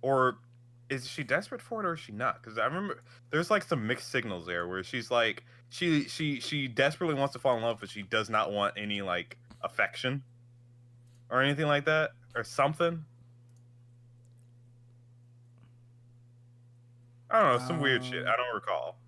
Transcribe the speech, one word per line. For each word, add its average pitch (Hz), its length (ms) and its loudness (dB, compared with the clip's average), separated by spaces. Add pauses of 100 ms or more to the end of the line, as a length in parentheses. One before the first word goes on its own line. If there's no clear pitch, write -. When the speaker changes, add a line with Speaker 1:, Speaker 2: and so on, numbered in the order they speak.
Speaker 1:
Or 127 360 4 (520)
is 131 160 -6
she - 180 -10
desperate 180 380 -4
for 220 220 -8
it - 20 -2
or 170 100 -2
is 156 40 -14
she - 140 -16
not? 117 280 -4
'Cause 110 160 -10
I 110 80 2
remember 180 360 -4 (300)
there's, 165 200 0
like, 208 120 4
some 120 220 -2
mixed 123 240 -4
signals 101 360 -4
there 87 240 -4
where 92 140 -6
she's 120 280 -8
like, 117 320 0 (240)
she, 160 380 0
she, 147 340 -4
she 139 300 -4
desperately 147 460 0
wants 135 180 0
to 127 60 -12
fall 127 180 2
in 113 60 -2
love, 113 180 0
but 101 80 -12
she 104 140 -10
does 110 260 -2
not 107 240 2
want 101 240 0
any, 104 240 -4
like, 90 360 -4 (240)
affection 127 600 -2 (1040)
or 127 120 2
anything 143 260 2
like 143 180 2
that 156 260 2 (240)
or 113 100 -2
something. 160 580 0 (4000)
I 220 120 8
don't 127 200 6
know, 127 60 -6
some 160 140 0
weird 127 220 4
shit. 110 220 -4
Speaker 2:
Um, - 80 0
Speaker 1:
I - 40 4
don't 123 180 -2
recall. 87 420 -2 (100)